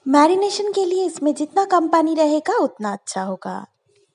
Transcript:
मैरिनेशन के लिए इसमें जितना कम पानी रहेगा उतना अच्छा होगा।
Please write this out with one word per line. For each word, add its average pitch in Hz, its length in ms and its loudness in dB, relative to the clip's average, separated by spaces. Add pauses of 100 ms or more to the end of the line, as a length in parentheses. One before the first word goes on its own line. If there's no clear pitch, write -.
मैरिनेशन 381 640 2
के 392 120 -2
लिए 370 200 -2
इसमें 302 300 -2
जितना 381 300 -2
कम 349 240 0
पानी 320 260 2
रहेगा 311 420 0
उतना 208 360 -2
अच्छा - 300 -8
होगा। 190 440 -10 (480)